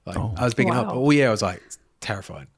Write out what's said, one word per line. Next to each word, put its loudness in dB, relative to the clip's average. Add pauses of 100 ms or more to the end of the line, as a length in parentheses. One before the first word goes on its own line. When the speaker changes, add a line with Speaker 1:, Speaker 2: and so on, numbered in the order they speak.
Speaker 1:
Like, -8
Speaker 2:
Oh. -2
Speaker 1:
I 0
was 0
bigging 2
up. 0
Speaker 3:
Wow. -4
Speaker 1:
All 2
year 6
I 4
was 0
like, -2 (380)
"Terrifying. -10 (120)